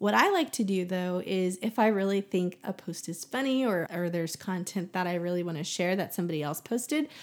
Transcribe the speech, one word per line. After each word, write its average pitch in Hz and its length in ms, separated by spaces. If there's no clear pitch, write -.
What 208 120
I 277 180
like 330 200
to 220 140
do, 190 180
though, 180 420
is 185 360
if 226 180
I 220 80
really 196 320
think 180 420
a 190 120
post - 340
is - 160
funny 262 420
or, 185 240
or 175 200
there's 165 260
content 185 560
that 180 160
I 175 80
really 175 280
wanna 160 200
share 185 320
that 190 180
somebody 165 300
else 147 160
posted, 294 480